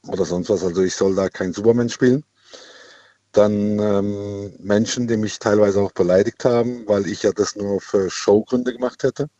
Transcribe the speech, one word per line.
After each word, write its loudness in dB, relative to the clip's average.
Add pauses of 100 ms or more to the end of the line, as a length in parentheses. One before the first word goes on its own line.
oder -2
sonst -4
was.“ 0
Also 0
ich 0
soll 0
da 0
kein -6
Superman 0
spielen. 2 (1080)
Dann, 2
ähm, -4
Menschen, 0
die 0
mich -4
teilweise 2
auch -2
beleidigt 2
haben, 0
weil 2
ich -6
ja 2
das -2
nur -4
für -2
Showgründe 0
gemacht -6
hätte. -2 (120)